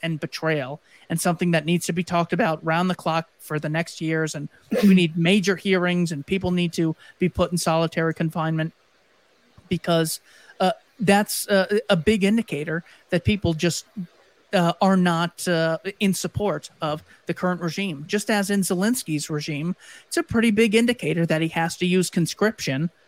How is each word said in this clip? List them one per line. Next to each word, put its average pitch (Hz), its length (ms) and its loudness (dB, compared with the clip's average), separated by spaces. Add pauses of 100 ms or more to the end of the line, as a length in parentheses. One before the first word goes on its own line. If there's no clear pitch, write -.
and 160 200 -4
betrayal, 151 580 -4 (300)
and 165 100 -2
something 175 320 0
that 156 140 2
needs 170 220 0
to - 40 -2
be 175 120 -2
talked 170 280 -2
about 160 320 0
round 170 260 0
the 175 60 -2
clock 165 320 -4 (120)
for 156 200 -6
the 156 80 -6
next 160 320 -4
years. 160 360 -2
And 147 120 -10 (360)
we 196 100 8
need 175 240 4
major 180 400 2
hearings, 180 560 0
and 143 120 -6
people 185 260 -2
need 175 220 0
to 160 220 0 (240)
be 180 100 2
put 175 220 0
in 175 60 0
solitary 165 560 0
confinement 160 600 -4 (960)
because, 165 500 0 (400)
uh, 185 120 2 (280)
that's, 202 480 0
uh, 202 320 2 (100)
a 202 60 4
big 196 280 2
indicator 170 600 0 (260)
that 170 140 0
people 190 300 2
just, 160 320 -2 (680)
uh, 170 280 4
are 190 160 6
not, 175 500 0
uh, 160 300 0 (220)
in 190 140 2
support 175 560 -4 (120)
of 156 220 -4 (220)
the 170 80 -4
current 180 280 -2
regime. 170 460 -6
Just 208 220 -2
as 202 200 0
in 202 120 2
Zelensky's 180 680 -2
regime, 151 460 -4 (320)
it's - 100 -6
a 339 60 0
pretty 233 280 2
big 214 240 4
indicator 185 500 2
that 160 160 0
he 160 80 0
has 170 280 -2
to 185 80 -2
use 180 240 2
conscription 165 800 -2 (180)